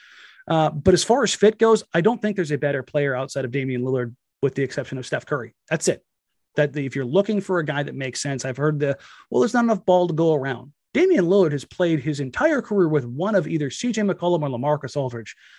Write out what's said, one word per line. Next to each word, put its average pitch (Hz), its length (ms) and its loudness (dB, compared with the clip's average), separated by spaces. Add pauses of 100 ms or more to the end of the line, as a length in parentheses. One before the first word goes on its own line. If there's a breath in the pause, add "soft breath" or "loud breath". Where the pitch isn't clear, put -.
(500 soft breath)
Uh, 160 220 2
but 156 220 2
as 175 120 4
far 262 180 4
as 214 100 2
fit 214 240 4
goes, 220 280 4 (100)
I 170 60 2
don't 214 200 2
think 208 140 -2
there's 175 160 -2
a 147 80 -2
better 139 240 -2
player 143 320 -2
outside 135 300 -4
of 123 80 -8
Damian 131 300 -2
Lillard, 123 340 -2 (260)
with 139 140 0
the 139 80 0
exception 131 340 -6
of 127 80 -12
Steph - 180 -6
Curry. 120 300 -6 (160)
That's 160 160 -4
it. - 180 -2 (520)
That 147 160 0
the, 143 120 -4
if 131 120 -6
you're 135 80 -4
looking 196 360 0
for 185 200 -2
a 160 40 -2
guy 143 200 -4
that 135 100 -10
makes 131 260 -8
sense, 139 240 -6
I've 131 120 -6
heard 147 240 0
the, 139 180 -2 (320 loud breath)
"Well, 247 100 2
there's 247 140 2
not 247 80 2
enough 226 240 0
ball 180 220 4
to 165 60 -4
go 160 200 2
around." 131 380 -6 (220)
Damian 311 320 4
Lillard 180 260 4
has 139 120 -4
played 165 360 0
his 147 180 -4
entire 247 420 0
career 196 280 0
with 151 160 0
one 160 320 -2
of 160 100 2
either 151 240 -4
C 240 220 -4
J 220 100 -2
McCollum 175 400 0
or 147 60 -2
LaMarcus 135 480 -4
Aldridge. 120 400 -6 (220 soft breath)